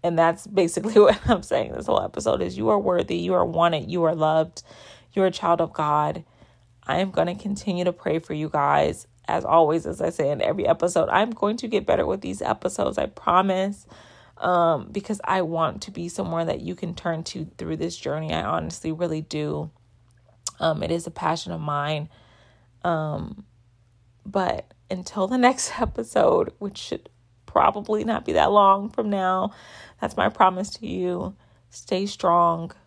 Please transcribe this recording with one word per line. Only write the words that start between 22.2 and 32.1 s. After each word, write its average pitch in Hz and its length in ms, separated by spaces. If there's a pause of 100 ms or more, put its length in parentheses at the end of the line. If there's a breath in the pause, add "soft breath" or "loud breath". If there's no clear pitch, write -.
Um, 156 600 (840)
but - 460 (180)
until 190 380
the 247 100
next 247 380
<laughs> - 60
episode, - 800
which 202 180
should - 320 (380)
probably 214 560
not 220 200
be - 100
that - 180
long 202 400
from 214 180
now, 190 420 (480 loud breath)
that's - 160
my 196 140
promise 208 400
to - 180
you. 185 480 (340 soft breath)
Stay - 360
strong. 170 640 (160)